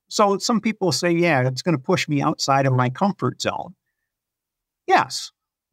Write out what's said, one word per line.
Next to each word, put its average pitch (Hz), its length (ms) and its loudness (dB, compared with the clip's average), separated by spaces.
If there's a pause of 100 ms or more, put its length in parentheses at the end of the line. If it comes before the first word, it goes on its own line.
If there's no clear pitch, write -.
So 202 300 2
some 233 240 -2
people 214 300 -2
say, 175 200 0
"Yeah, 165 360 2
it's 131 160 -6
gonna 160 160 0
push - 280 -2
me 143 140 0
outside 139 460 0
of 131 60 2
my 127 160 2
comfort 127 520 -2
zone." - 340 -6 (1120)
Yes. - 440 0 (420)